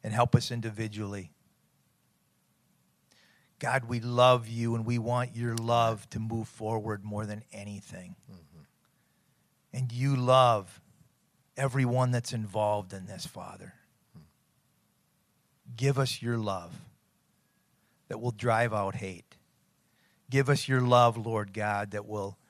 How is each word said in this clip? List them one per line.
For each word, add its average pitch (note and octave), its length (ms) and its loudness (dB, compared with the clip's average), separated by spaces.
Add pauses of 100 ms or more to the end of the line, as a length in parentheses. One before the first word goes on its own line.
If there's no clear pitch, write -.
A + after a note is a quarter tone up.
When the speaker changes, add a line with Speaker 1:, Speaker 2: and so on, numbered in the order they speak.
Speaker 1:
and A2 80 -6
help A#2+ 220 2
us A#2+ 160 2
individually. G#2+ 800 -8 (2250)
God, B2 260 0
we A#2+ 140 -2
love B2 480 6
you A#2 260 -2
and A2+ 100 -2
we A#2+ 140 0
want A#2+ 380 -2
your A#2 200 -4
love A2+ 540 2
to A2 100 -6
move A2+ 280 -4
forward G#2+ 560 -6
more G#2 240 -6
than G#2 240 -10
anything. G2 640 -14 (160)
Speaker 2:
Mm-hmm. E2 320 -20 (1080)
Speaker 1:
And B2+ 180 -4
you C3 240 0
love B2 680 4 (760)
everyone B2+ 540 0
that's A#2+ 240 -2
involved G#2 600 -2
in F#2+ 120 -12
this, F2+ 220 -12
Father. F#2 480 -16 (420)
Speaker 2:
Mm. D#2 60 -20 (1500)
Speaker 1:
Give C3 240 2
us B2+ 200 -2
your A#2 180 -2
love F#2+ 360 -4 (1300)
that A2+ 120 -10
will A#2+ 120 -2
drive A2+ 420 2
out G2 220 0
hate. F#2 400 -12 (960)
Give C3+ 180 4
us C#3 180 2
your C3 140 2
love, B2 340 6
Lord G#2+ 380 -4
God, G#2 380 -2
that G#2 160 -8
will G2+ 320 -6 (100)